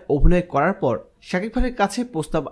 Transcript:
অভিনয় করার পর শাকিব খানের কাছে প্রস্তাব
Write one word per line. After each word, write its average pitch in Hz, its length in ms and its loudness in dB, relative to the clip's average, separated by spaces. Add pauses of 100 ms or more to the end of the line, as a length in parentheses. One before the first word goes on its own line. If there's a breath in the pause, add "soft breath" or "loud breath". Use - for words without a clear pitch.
অভিনয় 147 340 6
করার 147 300 0
পর 123 260 -2 (240)
শাকিব 202 320 -6
খানের 247 200 -2
কাছে 208 300 -2
প্রস্তাব 160 480 -6